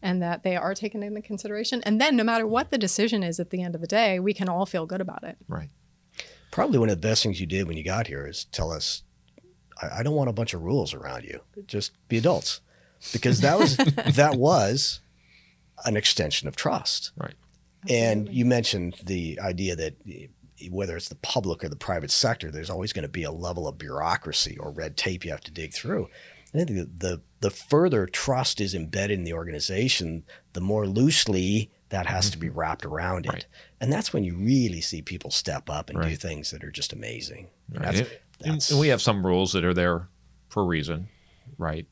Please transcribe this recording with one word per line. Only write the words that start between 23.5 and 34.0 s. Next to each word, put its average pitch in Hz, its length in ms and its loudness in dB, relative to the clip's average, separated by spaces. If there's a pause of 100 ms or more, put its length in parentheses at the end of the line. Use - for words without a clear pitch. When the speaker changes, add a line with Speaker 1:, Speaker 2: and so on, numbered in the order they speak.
Speaker 3:
of 73 120 -8
bureaucracy 76 800 -2
or 73 120 -8
red 76 280 -8
tape 92 260 -4
you 87 60 -6
have 71 140 -8
to - 60 -14
dig 78 220 -10
through. - 360 -4 (440)
And 156 100 2
I - 40 2
think 107 120 -2 (200)
the, 87 100 -4
the, 87 140 -4 (180)
the 101 100 2
further 143 560 2
trust - 540 0
is 98 160 -2
embedded 95 420 -2
in 87 60 -4
the 82 100 -4
organization, 82 880 -2 (300)
the 87 80 -6
more 104 260 2
loosely 101 840 2 (160)
that 92 180 -2
has 95 240 2
to 80 80 -8
be 82 100 -6
Speaker 2:
Mm-hmm. - 100 -6
Speaker 3:
wrapped 78 280 -4
around 85 400 -4
it. - 60 -4
Speaker 2:
Right. - 140 -8 (340)
Speaker 3:
And 123 120 0
that's 208 200 -2